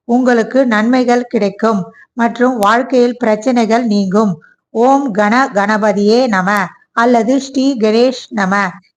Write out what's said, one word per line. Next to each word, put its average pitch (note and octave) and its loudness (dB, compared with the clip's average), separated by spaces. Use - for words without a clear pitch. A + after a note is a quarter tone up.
உங்களுக்கு B3 0
நன்மைகள் A#3+ 0
கிடைக்கும் G3+ -2
மற்றும் B3 -2
வாழ்க்கையில் A#3+ 0
பிரச்சனைகள் A3+ 0
நீங்கும். G3+ 0
"ஓம் C4 0
கண G#3 0
கணபதியே G#3 0
நம" F#3+ -2
அல்லது A#3+ 2
"ஸ்ரீ C4+ -2
கணேஷ் A3+ 0
நம" G3 -2